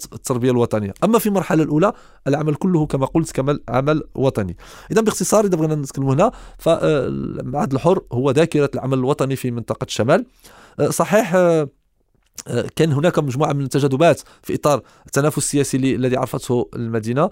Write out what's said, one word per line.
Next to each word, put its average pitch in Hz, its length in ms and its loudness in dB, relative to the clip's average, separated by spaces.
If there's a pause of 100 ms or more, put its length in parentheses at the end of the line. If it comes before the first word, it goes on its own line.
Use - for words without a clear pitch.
(120)
التربية 127 380 -2
الوطنية. 107 440 0 (100)
أما 220 140 4
في - 80 -2
المرحلة 170 360 0
الأولى، 151 300 2 (340)
العمل 147 280 0
كله 165 320 0
كما 135 200 -2
قلت - 260 -2
كمل 143 360 -2
عمل 139 340 0 (120)
وطني. 120 420 -2 (360)
إذن 214 100 4
باختصار، 208 420 2
إذا 180 120 0
بغينا 156 180 0
نتكلم 139 340 -4
هنا، 165 240 4 (260)
فالمعهد 139 1120 -2
الحر 175 300 2 (100)
هو 131 180 0
ذاكرة 147 440 2
العمل 131 240 -2
الوطني 135 380 0
في 123 140 -6
منطقة 117 340 -6
الشمال. 151 420 2 (540)
آه، 147 80 2
صحيح، 175 460 2
آه، 165 340 2 (800)
آه، 113 180 -2 (100)
كان 156 160 2
هناك 156 260 0
مجموعة 147 340 0
من 139 120 -2
التجاذبات 139 560 2 (220)
في - 120 -6
إطار 139 280 0 (240)
التنافس 147 320 0
السياسي 139 400 0
ل-، 131 160 0
الذي 123 220 0
عرفته 127 580 -4
المدينة، 117 580 -2